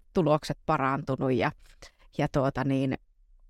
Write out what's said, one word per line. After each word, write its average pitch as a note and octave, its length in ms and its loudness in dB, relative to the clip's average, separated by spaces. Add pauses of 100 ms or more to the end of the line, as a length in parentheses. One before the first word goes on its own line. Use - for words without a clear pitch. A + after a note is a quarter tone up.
(140)
tulokset D#3 520 2
parantunut C3+ 680 0
ja, B2 180 0 (640)
ja C#3+ 140 2
tuota C3+ 320 0
niin, C3+ 320 0 (540)